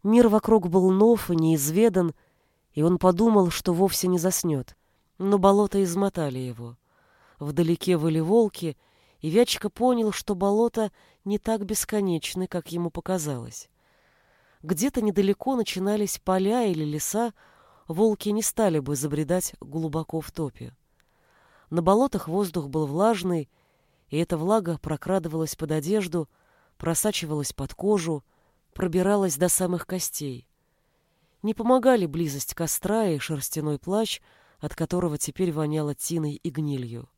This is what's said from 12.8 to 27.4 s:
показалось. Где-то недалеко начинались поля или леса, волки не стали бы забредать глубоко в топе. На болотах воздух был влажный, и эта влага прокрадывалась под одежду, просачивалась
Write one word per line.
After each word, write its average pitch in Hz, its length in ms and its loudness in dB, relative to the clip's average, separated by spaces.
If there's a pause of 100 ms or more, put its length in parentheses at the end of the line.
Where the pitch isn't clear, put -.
показалось. 147 800 -6 (920)
Где-то 190 380 -2
недалеко 202 560 0
начинались 208 600 -2
поля 190 460 0
или 165 200 -2
леса, 202 480 -4 (540)
волки 208 420 0
не 214 140 0
стали 185 380 0
бы 139 160 -4
забредать 147 640 -2
глубоко 160 600 -6
в - 120 -14
топе. 123 440 -10 (960)
На 165 120 -2
болотах 202 460 2
воздух 170 400 -2
был 151 180 -2
влажный, 175 640 0 (600)
и 147 100 -4
эта 170 180 -2
влага 170 420 -2
прокрадывалась 160 760 -4
под 151 160 -8
одежду, 165 580 -2 (480)
просачивалась 160 760 -4